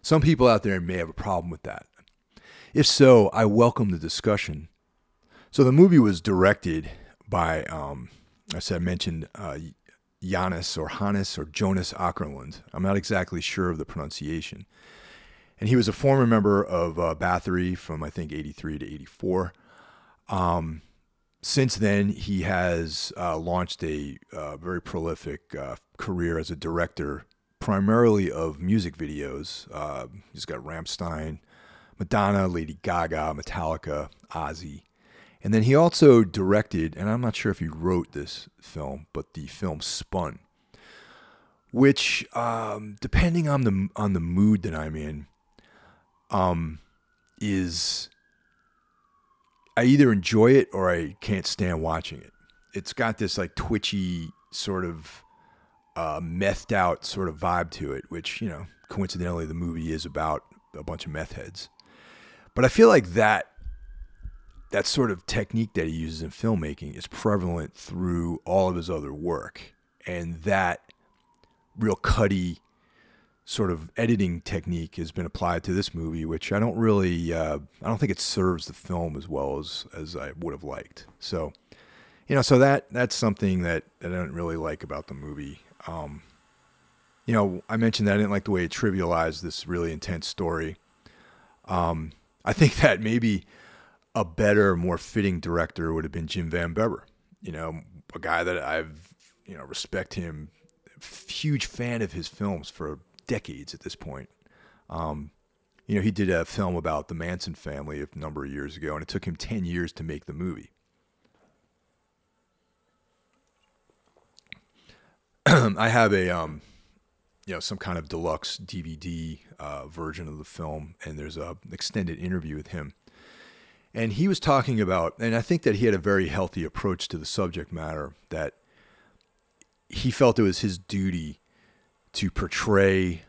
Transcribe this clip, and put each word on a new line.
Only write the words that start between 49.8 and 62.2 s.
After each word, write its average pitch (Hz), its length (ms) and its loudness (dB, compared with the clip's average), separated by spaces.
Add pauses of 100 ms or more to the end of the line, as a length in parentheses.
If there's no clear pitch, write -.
either 135 300 8
enjoy 110 380 6
it 135 200 8
or 95 180 0
I 85 300 -2
can't 98 260 -4
stand 87 360 -2
watching 80 400 -4
it. - 100 -20 (420)
It's - 200 -8
got 113 240 -2
this, 101 200 -4
like, 90 180 -4
twitchy 92 720 -4 (220)
sort 92 340 -4
of, 80 380 -12 (720)
uh, 80 260 -4
methed 92 500 -2
out 90 340 2
sort 95 220 -4
of 78 80 -6
vibe 85 360 0
to 69 200 -8
it, 67 180 -8
which, - 320 -8
you 113 60 -6
know, 85 200 -10 (200)
coincidentally, 87 580 -4
the 80 80 -6
movie 82 380 -4
is 80 140 -4
about 76 380 -2 (300)
a 73 100 -14
bunch 78 220 -8
of 78 60 -8
meth 78 220 -8
heads. - 360 -14 (840)